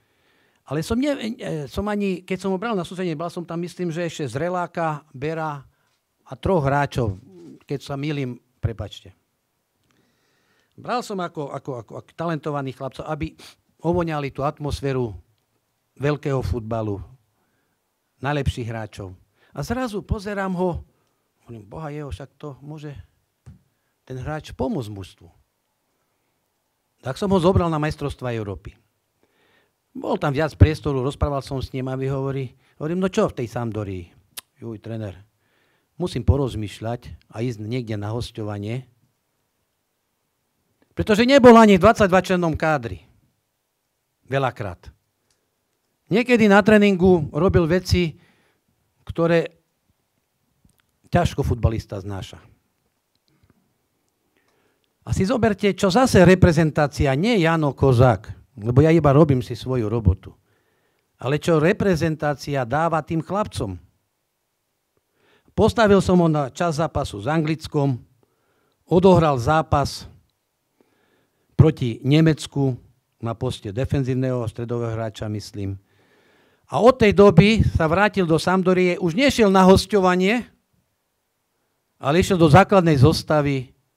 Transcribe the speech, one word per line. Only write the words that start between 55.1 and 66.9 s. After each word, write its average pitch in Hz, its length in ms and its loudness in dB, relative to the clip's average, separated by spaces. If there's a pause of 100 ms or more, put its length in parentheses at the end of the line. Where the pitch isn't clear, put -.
si 190 100 0
zoberte, 208 460 0
čo 196 160 -2
zase 220 340 6
reprezentácia, 160 920 4
nie 208 240 0
Jano 160 320 0
Kozák, 127 880 2
lebo 123 240 4
ja 160 80 4
iba 151 180 4
robím 139 300 6
si 117 160 -10
svoju 123 320 -4
robotu, 101 420 -2 (880)
ale 143 220 -4
čo 165 160 0
reprezentácia 151 1120 -2
dáva 156 320 -2
tým 160 240 -6
chlapcom. 143 560 -8 (1700)
Postavil 202 520 4
som 180 160 4
ho 165 80 4
na 147 240 -2
čas 170 240 -4
zápasu 143 480 -6